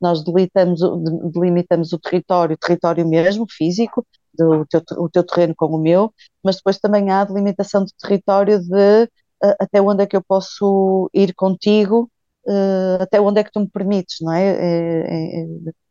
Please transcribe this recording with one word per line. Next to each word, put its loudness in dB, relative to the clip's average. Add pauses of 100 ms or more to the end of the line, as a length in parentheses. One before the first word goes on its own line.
nós 0
delimitamos 0
o, 0
de-, -4
delimitamos 0
o -4
território, -2
território -2
mesmo, 0
físico, -4 (280)
do 2
teu 0
te-, -12
o -4
teu 2
terreno 0
com -2
o -4
meu, 2 (300)
mas 0
depois -2
também 0
há 2
a -2
delimitação -2
de -8
território 0
de, 4 (400)
eh, 2
até 2
onde 2
é 0
que -2
eu -2
posso 0
ir 2
contigo, 0 (380)
eh, 0
até 2
onde 2
é 2
que -18
tu -4
me -4
permites, -4
não -4
é? 2
É, -4
é, -8 (480)